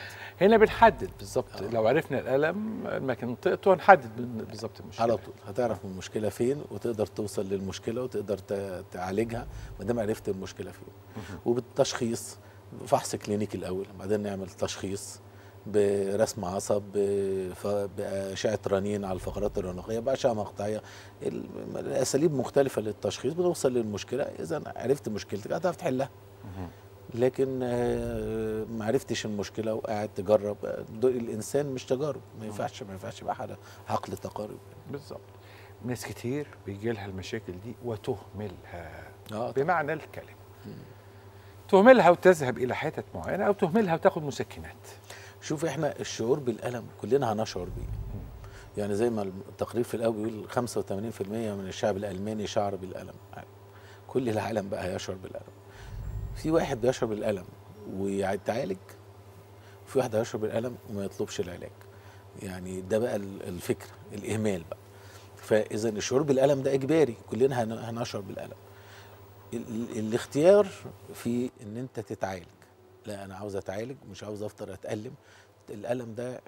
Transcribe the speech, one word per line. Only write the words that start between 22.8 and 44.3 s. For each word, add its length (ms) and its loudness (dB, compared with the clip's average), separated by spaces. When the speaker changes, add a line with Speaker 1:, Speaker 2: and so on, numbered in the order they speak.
Speaker 2:
للتشخيص، 500 -2
بنوصل 400 2
للمشكلة. 500 0
إذا 400 -4
عرفت 320 2
مشكلتك 440 -4
هتعرف 240 0
تحلها. 340 0
Speaker 1:
مهم. 240 -8
Speaker 2:
لكن، 480 2
آه، 1040 0
ما 200 -6
عرفتش 420 0
المشكلة 480 -2
وقاعد 400 -2
تجرب، 500 4
آه، 200 -4
دو-، 80 6
الإنسان 580 0
مش 180 -6
تجارب، 360 -2
ما 60 -14
Speaker 1:
مم. 60 -8
Speaker 2:
ينفعش، 360 -6
ما 100 -10
ينفعش 300 -10
يبقى 120 -4
حاجة 220 -8
عقل 280 -2
تقارب. 420 -8
Speaker 1:
بالظبط. 300 -10
ناس 200 -6
كتير 420 -4
بيجي 260 -4
لها 140 -6
المشاكل 460 -8
دي 220 -10
وتهملها 1200 -8
Speaker 2:
آه، 240 -18
طبعًا. 200 -4
Speaker 1:
بمعنى 420 2
الكلمة. 440 -10
Speaker 2:
مم. 60 -12
Speaker 1:
تهملها 420 12
وتذهب 480 8
إلى 160 0
حتت 300 -2
معينة، 300 -2
أو 80 6
تهملها 420 4
وتاخد 280 4
مسكنات. 540 -6